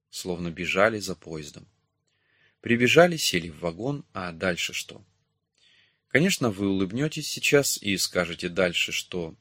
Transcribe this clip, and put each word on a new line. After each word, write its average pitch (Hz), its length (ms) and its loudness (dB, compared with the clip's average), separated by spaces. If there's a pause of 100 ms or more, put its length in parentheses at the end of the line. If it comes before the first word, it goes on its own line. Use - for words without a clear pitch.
(100)
Словно 87 400 -6
бежали 92 480 2
за 95 160 -6
поездом. 78 520 -14 (920)
Прибежали, 123 560 6
сели 87 320 -2
в 76 100 -14
вагон, 101 540 -4
а 90 180 -8
дальше 87 420 -2
что? - 320 -12 (1040)
Конечно, 143 420 2
вы 98 180 -2
улыбнётесь 110 580 -2
сейчас - 560 2
и 98 140 0
скажете 87 520 -2
дальше, 87 440 0
что 85 480 -6